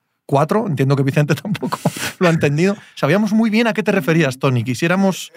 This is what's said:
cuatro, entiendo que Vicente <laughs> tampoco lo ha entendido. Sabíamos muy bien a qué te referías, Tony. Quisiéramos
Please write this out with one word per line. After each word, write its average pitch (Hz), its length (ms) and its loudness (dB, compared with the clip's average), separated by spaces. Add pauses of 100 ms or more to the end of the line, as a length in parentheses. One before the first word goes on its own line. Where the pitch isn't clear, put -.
(280)
cuatro, 160 400 0
entiendo 135 280 0
que 135 80 0
Vicente 147 320 2
<laughs> - 60 -10
tampoco - 380 -6 (400)
lo 180 80 4
ha 165 40 4
entendido. 160 440 0 (200)
Sabíamos 190 380 0
muy 220 160 2
bien 233 180 2
a 214 60 -2
qué 214 100 -4
te - 80 0
referías, 160 460 0
Tony. 127 260 0
Quisiéramos 175 720 -2